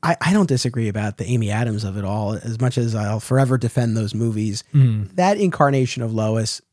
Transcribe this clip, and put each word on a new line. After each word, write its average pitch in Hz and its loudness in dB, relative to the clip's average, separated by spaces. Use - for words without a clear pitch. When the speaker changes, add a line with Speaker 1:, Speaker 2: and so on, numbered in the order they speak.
Speaker 1:
I, 165 2
I 165 2
don't 202 4
disagree 123 0
about 104 -4
the - -6
Amy 113 0
Adams 110 -2
of 98 -6
it 101 -4
all, 104 -4
as 113 -6
much 123 0
as 117 0
I'll 107 -2
forever 131 2
defend 117 0
those 107 -2
movies. 107 -2
Speaker 2:
Mm. 113 2
Speaker 1:
That 196 2
incarnation 139 2
of 113 -4
Lois 110 -2